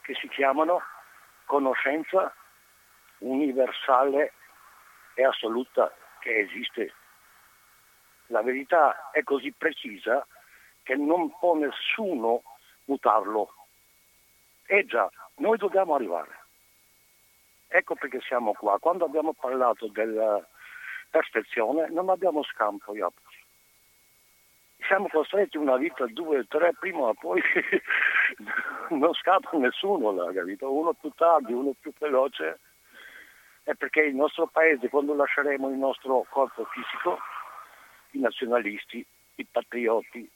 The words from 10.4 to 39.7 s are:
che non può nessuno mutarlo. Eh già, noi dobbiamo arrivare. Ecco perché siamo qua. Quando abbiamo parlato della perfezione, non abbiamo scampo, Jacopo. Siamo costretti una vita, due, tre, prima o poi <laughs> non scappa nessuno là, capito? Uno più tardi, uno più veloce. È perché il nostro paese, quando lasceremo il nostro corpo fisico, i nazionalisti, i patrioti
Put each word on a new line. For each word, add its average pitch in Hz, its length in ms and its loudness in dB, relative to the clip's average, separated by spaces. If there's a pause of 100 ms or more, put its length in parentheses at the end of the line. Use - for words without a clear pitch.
che 135 140 -2
non 151 420 0
può 175 180 4
nessuno 139 840 0 (440)
mutarlo. 107 680 2 (1120)
Eh 196 200 2
già, 98 240 0 (260)
noi 214 220 0
dobbiamo 190 360 0
arrivare. 87 480 -4 (1300)
Ecco 175 280 2
perché 127 240 -8
siamo 120 340 -2
qua. 101 240 2
Quando 175 260 0
abbiamo 151 300 -2
parlato 123 540 -2
della 110 540 -2 (680)
perfezione, 127 800 0
non 175 180 -4
abbiamo 175 360 2
scampo, 104 500 -4
Jacopo. 92 260 -4 (1700)
Siamo 196 220 2
costretti 185 480 0
una 143 200 2
vita, 139 300 -2
due, 135 400 -2
tre, 165 320 2
prima 175 300 -6
o 107 60 2
poi 175 280 -2
<laughs> - 1500 -2
non 156 240 2
scappa 180 420 0
nessuno 139 560 0
là, 87 200 -2
capito? 95 380 -6
Uno 156 220 0
più 147 240 -8
tardi, 160 360 4
uno 139 280 -2
più 147 180 -14
veloce. 147 640 -2 (1040)
È 151 120 -2
perché 143 280 -2
il 147 120 2
nostro 151 320 0
paese, 151 440 2
quando 143 240 0
lasceremo 139 560 0
il 135 60 -4
nostro 131 520 -2
corpo 123 380 -2
fisico, - 520 -6 (920)
i 139 100 -8
nazionalisti, 117 840 -2 (320)
i - 100 -12
patrioti 117 880 -4